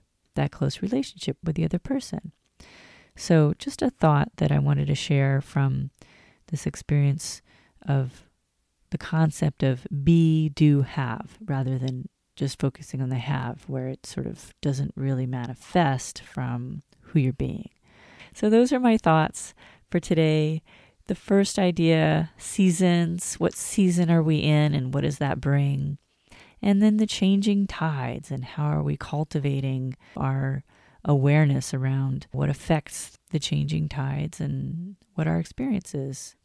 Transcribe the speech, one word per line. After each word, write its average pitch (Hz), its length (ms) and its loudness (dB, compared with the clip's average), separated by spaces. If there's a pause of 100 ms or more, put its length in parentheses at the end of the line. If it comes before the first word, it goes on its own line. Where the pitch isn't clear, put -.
(360)
that 143 160 -2
close - 280 -4
relationship - 640 -4
with 160 140 -4
the 165 80 -2
other 170 140 -2
person. - 520 -8 (840)
So 156 420 4
just - 240 -8
a 254 80 2
thought 143 460 2
that 147 160 2
I 147 80 2
wanted 143 260 2
to 143 80 0
share 139 460 0
from 139 500 -2 (560)
this - 200 -6
experience 143 760 -2 (440)
of 135 420 -2 (640)
the - 80 -6
concept 160 640 0
of 131 220 0 (180)
be, 160 460 4
do, 143 320 4
have, 127 640 -6
rather 131 340 -2
than 127 300 -6 (280)
just - 240 -4
focusing 135 420 -4
on 127 60 -2
the 127 80 -2
have, 127 500 -4
where 131 220 -6
it - 180 -12
sort - 200 -8
of - 360 -14
doesn't 139 320 -2
really 131 320 -2
manifest 127 960 -4
from 123 600 -8 (180)
who - 180 -2
you're 131 140 2
being. - 380 -8 (600)
So - 160 0
those 240 240 6
are 254 80 0
my 233 160 4
thoughts - 580 2 (360)
for 175 80 0
today. 156 640 2 (460)
The 185 80 -2
first 196 420 0
idea, 165 800 2
seasons, 175 960 2
what 170 200 0
season 175 580 2
are 165 100 4
we 156 140 2
in 151 380 2
and 131 200 -2
what 143 60 0
does 139 180 -2
that 143 220 -2
bring? 143 580 0 (640)
And 202 180 4
then 214 180 4
the 214 80 2
changing 202 600 2
tides 143 640 -4
and 131 140 -6
how 147 220 -4
are 151 160 0
we 143 140 -2
cultivating 135 1000 -4 (200)
our 135 460 -2 (420)
awareness 143 720 2
around 135 560 -2
what 135 180 -2
affects - 680 -4 (120)
the 151 100 -2
changing 147 480 -2
tides 139 500 -6
and 143 560 -8 (200)
what 156 120 -2
our 165 120 0
experience 214 560 -6
is 135 500 -10